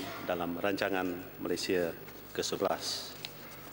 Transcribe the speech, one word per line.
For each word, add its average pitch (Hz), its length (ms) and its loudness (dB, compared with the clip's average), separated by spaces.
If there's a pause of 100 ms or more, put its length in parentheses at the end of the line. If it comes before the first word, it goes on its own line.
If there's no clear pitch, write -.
(300)
dalam 87 320 2
rancangan 98 480 4 (320)
Malaysia 87 480 4 (400)
ke - 160 0
sebelas. - 720 0 (540)